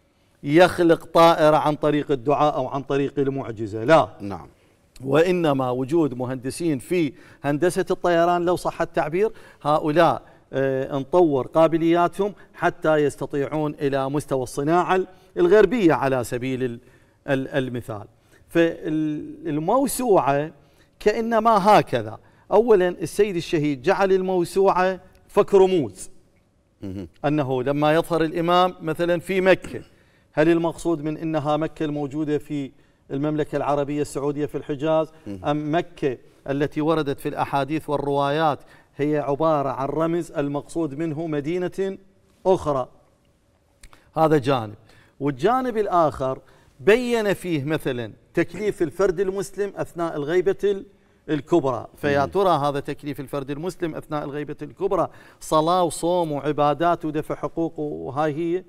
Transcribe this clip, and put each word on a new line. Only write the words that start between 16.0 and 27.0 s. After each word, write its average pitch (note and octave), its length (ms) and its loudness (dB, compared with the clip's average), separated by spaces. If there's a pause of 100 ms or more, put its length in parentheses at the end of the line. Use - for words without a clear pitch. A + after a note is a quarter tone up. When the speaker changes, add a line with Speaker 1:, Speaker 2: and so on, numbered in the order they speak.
Speaker 1:
سبيل B2+ 400 -4
ال-، A#2+ 160 -6 (480)
ال-، C3+ 200 -2
المثال. B2 560 -6 (440)
فالموسوعة D#3 2000 0 (480)
كأنما A3 500 2
هكذا. E3 680 4 (340)
أولا G3+ 360 6
السيد F3+ 480 -2
الشهيد D3 460 -2
جعل F#3 300 2
الموسوعة F#3 880 2 (280)
فك - 260 2
رموز، F#3 560 4 (720)
Speaker 2:
مهم. F#2+ 260 -10 (160)